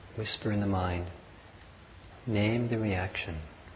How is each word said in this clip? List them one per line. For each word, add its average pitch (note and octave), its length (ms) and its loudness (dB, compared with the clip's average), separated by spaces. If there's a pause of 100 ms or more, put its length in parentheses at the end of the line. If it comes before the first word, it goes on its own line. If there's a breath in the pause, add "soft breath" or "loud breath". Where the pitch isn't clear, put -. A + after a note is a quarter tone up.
(160)
whisper A2 360 0
in G2+ 80 4
the G2+ 80 2
mind, F#2 380 2 (1160)
name A2+ 440 4
the A#2 100 4
reaction. F#2 580 0 (400)